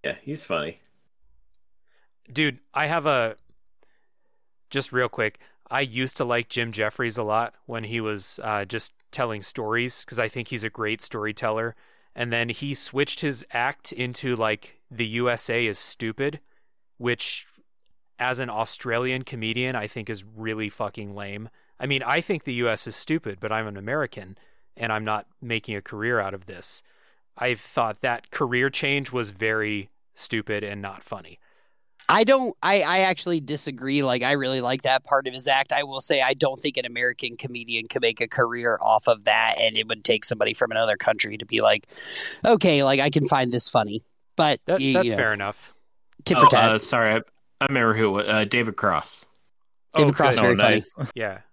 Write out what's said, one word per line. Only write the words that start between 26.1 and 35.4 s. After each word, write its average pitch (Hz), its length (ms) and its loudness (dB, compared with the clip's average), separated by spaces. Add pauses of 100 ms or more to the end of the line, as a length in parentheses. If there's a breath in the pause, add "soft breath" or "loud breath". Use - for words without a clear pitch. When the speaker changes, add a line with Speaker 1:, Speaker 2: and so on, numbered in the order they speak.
Speaker 2:
out 95 140 -4
of 92 120 -16
this. - 360 -12 (540)
I 123 200 -2
thought 110 440 -4
that 120 300 -4
career 127 400 0
change 139 400 -2
was 120 200 -2
very 107 600 -2 (240)
stupid 107 480 -4
and 101 180 -8
not 98 220 -12
funny. 90 380 -14 (680)
Speaker 3:
I 202 160 6
don't, 254 400 4
I, 196 200 4
I 170 180 2
actually 180 400 2
disagree. 139 640 -2
Like, 127 200 2
I 131 100 2
really 135 280 0
like 127 220 -2
that 131 220 2
part 135 220 2
of 127 60 -6
his 127 160 -4